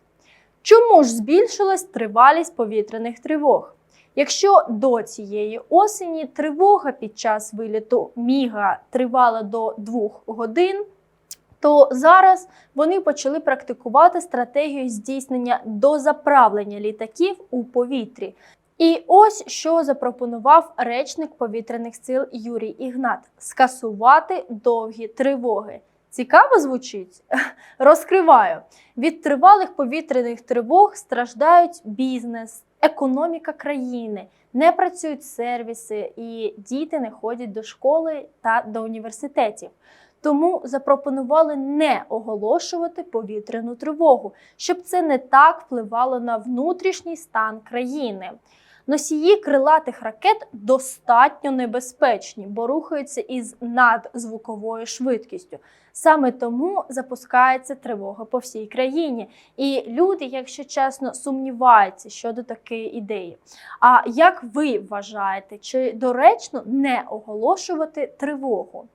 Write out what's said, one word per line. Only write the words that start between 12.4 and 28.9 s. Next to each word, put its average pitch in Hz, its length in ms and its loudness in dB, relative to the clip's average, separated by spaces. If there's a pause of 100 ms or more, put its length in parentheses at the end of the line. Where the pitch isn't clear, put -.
вони 320 240 2
почали 302 400 -2
практикувати 277 800 2
стратегію 269 680 -4
здійснення 247 760 -4
дозаправлення 233 1160 2
літаків 220 560 -4 (160)
у 247 120 -6
повітрі. 240 720 -4 (420)
І 330 300 2
ось 427 400 6
що 330 360 0
запропонував 254 920 2
речник 262 600 -6
повітряних 233 580 -8
сил 262 360 -4
Юрій 220 380 -8
Ігнат: 247 500 -6 (180)
скасувати 254 1120 0
довгі 220 580 -4
тривоги. 233 720 -4 (300)
Цікаво 359 500 2
звучить? 254 640 -8 (260)
<laughs> - 300 -20
Розкриваю. 285 800 6 (400)